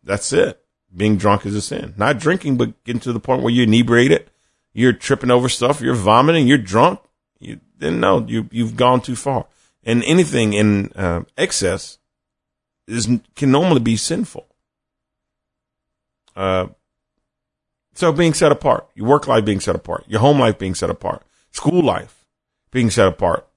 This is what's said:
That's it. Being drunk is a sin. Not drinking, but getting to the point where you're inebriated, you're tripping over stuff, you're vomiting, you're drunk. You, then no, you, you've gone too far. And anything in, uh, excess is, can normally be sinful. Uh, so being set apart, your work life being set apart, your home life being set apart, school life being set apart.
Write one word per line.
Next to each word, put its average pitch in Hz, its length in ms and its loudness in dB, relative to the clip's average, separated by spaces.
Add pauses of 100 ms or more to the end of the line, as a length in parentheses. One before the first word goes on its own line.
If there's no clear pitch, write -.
That's - 280 -6
it. - 320 -2 (320)
Being 104 220 0
drunk 101 280 0
is 104 100 -6
a 104 60 -2
sin. - 360 -10
Not 113 220 0
drinking, 160 360 -2
but 117 300 -4
getting 120 160 -6
to 123 120 -6
the 113 60 -6
point - 220 -2
where 113 100 0
you're 120 160 4
inebriated, 117 640 4 (440)
you're 120 200 2
tripping 127 380 -2
over 123 180 2
stuff, 127 320 -2
you're 127 120 -2
vomiting, 123 540 4
you're 143 100 6
drunk. 117 440 0 (380)
You, - 200 -18 (180)
then 156 220 -4
no, 180 280 2
you, 113 240 -6
you've 113 260 -4
gone 127 240 2
too 127 140 -8
far. 131 320 -6 (360)
And 117 220 0
anything 139 480 2
in, 104 400 0
uh, 85 300 -4 (140)
excess 98 600 -4 (880)
is, 113 220 -6 (260)
can 139 160 0
normally 156 280 2
be 117 180 0
sinful. - 500 -8 (1900)
Uh, 95 320 -2 (1300)
so 175 200 0
being 160 200 2
set 151 180 2
apart, - 440 0
your 107 120 -6
work 143 200 2
life 113 160 2
being 101 160 -2
set 95 160 -4
apart, 85 320 -10
your 104 140 -2
home 143 180 4
life 113 180 2
being 92 180 -6
set 87 140 -4
apart, 85 340 -8 (280)
school 170 320 0
life - 420 -4 (460)
being 120 180 0
set 101 180 2
apart. 87 500 -2